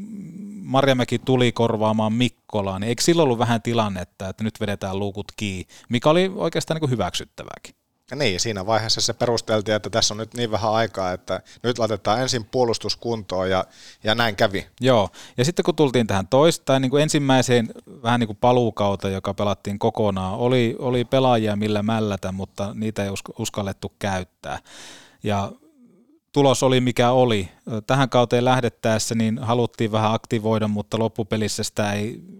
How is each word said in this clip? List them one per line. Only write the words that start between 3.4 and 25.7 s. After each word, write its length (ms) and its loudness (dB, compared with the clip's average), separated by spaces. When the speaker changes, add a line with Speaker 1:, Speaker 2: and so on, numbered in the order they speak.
Speaker 1:
tilannetta, 680 -4
että 140 -10
nyt 160 -4
vedetään 400 -4
luukut 380 -8
kiinni, 280 -6
mikä 200 2
oli 260 4
oikeastaan, 400 -4
niin 40 -8
kuin, 120 -2
hyväksyttävääkin? 840 -6
Speaker 2:
Niin, 240 0
siinä 260 -4
vaiheessa 360 0
se 120 -2
perusteltiin, 640 0
että 140 -4
tässä 240 0
on 40 -10
nyt 160 -10
niin 180 -4
vähän 200 0
aikaa, 400 0
että 300 -6
nyt 160 -2
laitetaan 420 0
ensin 240 -2
puolustus 500 0
kuntoon, 540 -4
ja, 160 2
ja 120 2
näin 200 2
kävi. 320 2
Speaker 1:
Joo, 280 6
ja 80 4
sitten 200 0
kun 100 2
tultiin 320 4
tähän 200 -2
tois-, 320 4
tai, 200 2
niin 120 0
kuin, 120 4
ensimmäiseen 640 2
vähän, 160 2
niin 80 0
kuin, 140 -10
paluukauteen, 720 2
joka 200 -4
pelattiin 460 -4
kokonaan, 540 0
oli, 460 2
oli 260 -2
pelaajia 500 2
millä 280 0
mällätä, 480 -2
mutta 420 -8
niitä 300 -4
ei 60 -4
usk-, 300 -10
uskallettu 600 -6
käyttää. 600 -6
Ja 280 -2